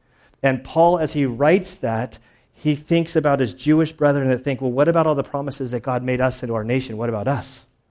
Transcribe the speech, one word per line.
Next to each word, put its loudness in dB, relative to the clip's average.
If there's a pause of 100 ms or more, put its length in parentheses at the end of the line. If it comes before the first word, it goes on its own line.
(420)
And 2
Paul, 4
as -2
he 0
writes 2
that, -4 (340)
he -2
thinks -2
about 2
his -2
Jewish 2
brethren 2
that 0
think, -2
"Well, -2
what 2
about 2
all 2
the -2
promises -8
that -6
God -4
made -2
us -2
into -4
our -4
nation? -4
What -4
about -4
us?" -6 (260)